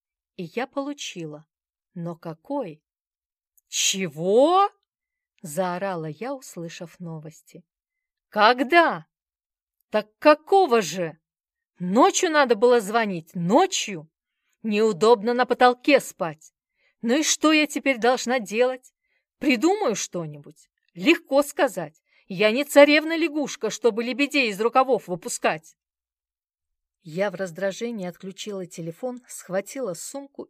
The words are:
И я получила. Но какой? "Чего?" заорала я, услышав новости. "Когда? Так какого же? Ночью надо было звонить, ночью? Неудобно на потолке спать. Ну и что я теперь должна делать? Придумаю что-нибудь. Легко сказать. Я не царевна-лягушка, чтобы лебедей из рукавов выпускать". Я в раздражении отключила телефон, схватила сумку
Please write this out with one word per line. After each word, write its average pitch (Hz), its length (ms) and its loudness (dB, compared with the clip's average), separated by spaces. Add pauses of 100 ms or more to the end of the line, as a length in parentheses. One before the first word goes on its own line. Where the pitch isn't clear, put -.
(380)
И 190 60 -10
я 240 240 -6
получила. 185 800 -10 (480)
Но 170 220 -10
какой? 170 680 -10 (880)
"Чего?" 202 1000 2 (720)
заорала 180 640 -6
я, 220 280 -10
услышав 170 680 -16
новости. 160 640 -16 (640)
"Когда? 247 760 4 (840)
Так 214 300 -4
какого 302 600 4
же? 165 380 -8 (600)
Ночью 285 520 2
надо 269 240 4
было 240 240 4
звонить, 202 560 -4
ночью? 190 720 0 (540)
Неудобно 220 720 2
на 247 120 0
потолке 247 540 4
спать. - 540 -10 (480)
Ну 240 180 0
и 302 40 0
что - 280 0
я 302 160 4
теперь 262 300 -2
должна 247 420 0
делать? 240 540 -2 (460)
Придумаю 285 560 0
что-нибудь. 147 720 -12 (240)
Легко 277 500 2
сказать. 185 580 -4 (260)
Я 202 240 0
не 269 120 -2
царевна-лягушка, 294 1040 2
чтобы 226 340 -2
лебедей 254 460 -2
из 190 100 -8
рукавов 240 480 0
выпускать". 175 720 -6 (1300)
Я 185 220 -4
в 175 60 -10
раздражении 190 720 -8
отключила 190 580 -12
телефон, 185 640 -10
схватила 196 640 -8
сумку - 560 -14